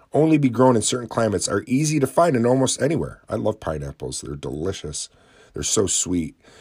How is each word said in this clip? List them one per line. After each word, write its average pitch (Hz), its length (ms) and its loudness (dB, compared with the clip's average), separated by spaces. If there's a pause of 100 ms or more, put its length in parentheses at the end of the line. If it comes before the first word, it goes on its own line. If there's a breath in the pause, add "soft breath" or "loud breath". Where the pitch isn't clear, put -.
(120)
only 156 240 4
be 139 140 4
grown 123 260 4
in 104 60 2
certain 120 260 -4
climates, 104 400 0
are 101 180 -2
easy 151 320 0
to 135 80 2
find 170 300 4
in 117 80 2
almost 127 380 2
anywhere. 127 440 -4
I 107 100 -6
love 110 240 -2
pineapples. 71 600 -8
They're - 160 -10
delicious. 76 720 -8 (460 soft breath)
They're - 80 -8
so 98 240 0
sweet. 85 520 -2 (220 loud breath)